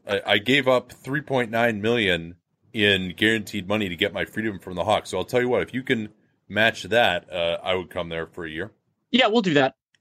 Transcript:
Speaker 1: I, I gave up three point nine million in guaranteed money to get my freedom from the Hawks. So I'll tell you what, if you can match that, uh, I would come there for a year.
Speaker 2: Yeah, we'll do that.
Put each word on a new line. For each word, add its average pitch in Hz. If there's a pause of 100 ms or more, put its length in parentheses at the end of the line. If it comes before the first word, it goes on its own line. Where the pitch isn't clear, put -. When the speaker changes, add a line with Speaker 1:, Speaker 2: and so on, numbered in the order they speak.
Speaker 1:
I, 101
I 104
gave 123
up 127
three 143
point 123
nine 113
million 92 (380)
in 95
guaranteed 104
money 104
to 90
get 95
my 92
freedom 107
from 92
the 87
Hawks. 98
So 98
I'll 90
tell 123
you 123
what, 110
if -
you 131
can 113 (380)
match 107
that, 95
uh, 85
I 95
would 92
come 85
there 82
for 87
a 80
year. 85 (380)
Speaker 2:
Yeah, 254
we'll 226
do 175
that. 139 (280)